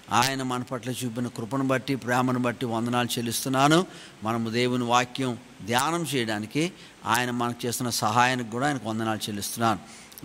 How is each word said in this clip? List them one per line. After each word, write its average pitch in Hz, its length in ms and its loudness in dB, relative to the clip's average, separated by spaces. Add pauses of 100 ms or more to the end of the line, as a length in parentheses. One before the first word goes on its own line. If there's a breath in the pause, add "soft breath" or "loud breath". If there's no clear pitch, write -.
(120)
ఆయన 131 320 2
మన 127 180 -2
పట్ల 123 280 -6
చూపిన 123 380 -4
కృపను 120 360 -4
బట్టి, 131 320 0
ప్రేమను 127 440 2
బట్టి 120 260 -2
వందనాలు 120 420 0 (100)
చెల్లిస్తున్నాను. 135 680 4 (380 loud breath)
మనము 113 260 0
దేవుని 123 340 2
వాక్యం 123 540 2 (280)
ధ్యానం 147 500 2
చేయడానికి 113 580 -2 (320 loud breath)
ఆయన 120 260 2
మనకు 120 340 -2
చేసిన 120 240 -2
సహాయానికి 123 640 2
కూడా 123 160 -2
ఆయనకు 135 220 -4
వందనాలు 110 280 -2
చెల్లిస్తున్నాను. 107 880 -2 (180)